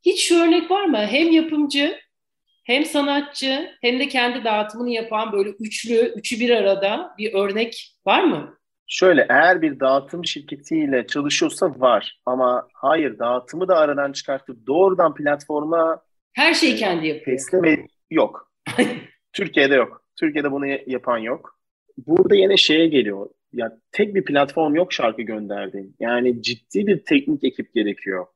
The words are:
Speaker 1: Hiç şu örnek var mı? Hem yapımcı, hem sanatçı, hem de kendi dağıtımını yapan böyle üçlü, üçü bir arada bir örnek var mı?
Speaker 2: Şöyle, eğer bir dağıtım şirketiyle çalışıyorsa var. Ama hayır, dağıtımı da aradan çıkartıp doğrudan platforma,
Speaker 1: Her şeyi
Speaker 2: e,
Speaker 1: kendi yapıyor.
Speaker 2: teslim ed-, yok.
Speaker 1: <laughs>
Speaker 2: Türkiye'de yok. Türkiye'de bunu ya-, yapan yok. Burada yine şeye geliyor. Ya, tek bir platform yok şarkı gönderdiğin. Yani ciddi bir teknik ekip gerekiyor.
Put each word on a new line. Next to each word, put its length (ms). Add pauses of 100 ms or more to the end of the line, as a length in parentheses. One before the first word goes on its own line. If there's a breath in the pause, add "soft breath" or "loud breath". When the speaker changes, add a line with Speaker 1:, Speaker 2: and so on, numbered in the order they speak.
Speaker 1:
Hiç 220
şu 160
örnek 280
var 140
mı? 120
Hem 340
yapımcı, 640 (680)
hem 220
sanatçı, 840 (120)
hem 180
de 80
kendi 360
dağıtımını 460
yapan 440
böyle 160
üçlü, 460
üçü 440
bir 100
arada 680
bir 160
örnek 600 (120)
var 160
mı? 340 (360)
Speaker 2:
Şöyle, 360
eğer 320
bir 180
dağıtım 460
şirketiyle 840
çalışıyorsa 720
var. 460
Ama 480
hayır, 460
dağıtımı 480
da 100
aradan 340
çıkartıp 560
doğrudan 460
platforma, 880 (320)
Speaker 1:
Her 200
şeyi 200
Speaker 2:
e, 20
Speaker 1:
kendi 320
yapıyor. 300
Speaker 2:
teslim 280
ed-, 220 (220)
yok. 420 (160)
Speaker 1:
<laughs> 680
Speaker 2:
Türkiye'de 420
yok. 280 (160)
Türkiye'de 320
bunu 160
ya-, 200
yapan 300
yok. 420 (380)
Burada 380
yine 220
şeye 300
geliyor. 420 (240)
Ya, 240 (140)
tek 240
bir 100
platform 500
yok 180
şarkı 280
gönderdiğin. 800
Yani 440
ciddi 440
bir 180
teknik 380
ekip 300
gerekiyor. 520 (100)